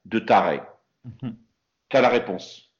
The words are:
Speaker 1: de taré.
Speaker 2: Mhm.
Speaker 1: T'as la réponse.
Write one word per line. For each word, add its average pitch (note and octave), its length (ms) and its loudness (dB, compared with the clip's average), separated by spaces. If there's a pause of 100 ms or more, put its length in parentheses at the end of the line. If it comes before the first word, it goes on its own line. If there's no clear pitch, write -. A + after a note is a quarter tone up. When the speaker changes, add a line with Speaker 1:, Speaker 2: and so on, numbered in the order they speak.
Speaker 1:
de A2+ 140 -2
taré. E2+ 420 2 (600)
Speaker 2:
Mhm. B2+ 140 -10 (540)
Speaker 1:
T'as C3 120 2
la B2 80 6
réponse. - 720 -4